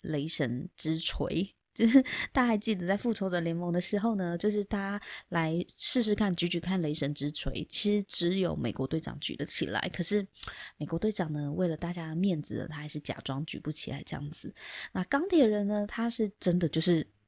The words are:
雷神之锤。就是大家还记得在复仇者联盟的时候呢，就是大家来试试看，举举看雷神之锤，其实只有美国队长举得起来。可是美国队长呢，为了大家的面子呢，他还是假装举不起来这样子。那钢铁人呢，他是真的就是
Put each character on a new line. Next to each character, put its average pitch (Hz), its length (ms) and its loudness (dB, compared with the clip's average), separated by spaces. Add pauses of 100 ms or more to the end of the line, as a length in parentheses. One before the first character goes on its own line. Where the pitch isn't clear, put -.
雷 151 260 -2
神 123 500 -2
之 160 220 -2
锤。 - 560 -2 (200)
就 220 140 4
是 262 120 10 (320)
大 254 100 4
家 247 40 4
还 233 100 2
记 214 160 -2
得 180 140 -2
在 190 100 2
复 233 160 0
仇 190 160 -2
者 175 120 0
联 165 160 0
盟 175 160 -2
的 180 80 2
时 202 180 0
候 220 160 2
呢， 175 240 0
就 202 100 2
是 208 140 2
大 202 160 -2
家 202 260 -4 (260)
来 165 280 2 (180)
试 - 280 4
试 208 100 2
看， 202 220 2
举 175 120 0
举 175 120 0
看 185 200 0
雷 151 140 0
神 147 180 -2
之 147 200 -2
锤， - 360 -2
其 - 240 2
实 208 120 4
只 180 340 2
有 165 160 0
美 147 180 -2
国 131 140 -2
队 160 140 -2
长 - 180 -8
举 - 160 -6
得 143 100 -6
起 - 220 2
来。 113 260 -4
可 - 80 -6
是 196 240 0 (520)
美 151 100 -6
国 165 100 -2
队 214 140 0
长 160 220 -2
呢， 147 200 -4
为 180 140 0
了 160 100 -2
大 175 160 -6
家 165 180 -8
的 156 40 -6
面 180 260 2
子 - 180 -6
呢， - 100 -6
他 151 80 -10
还 147 100 -10
是 151 140 -6
假 - 240 -6
装 135 200 -4
举 - 140 -8
不 156 140 -6
起 - 180 -4
来 143 160 -8
这 160 100 -6
样 147 140 -8
子。 - 240 -12 (380)
那 185 100 -2
钢 285 260 0
铁 330 160 8
人 208 220 4
呢， 208 180 0
他 226 240 -2
是 220 300 0
真 180 220 4
的 165 80 2
就 - 120 0
是 160 240 4 (240)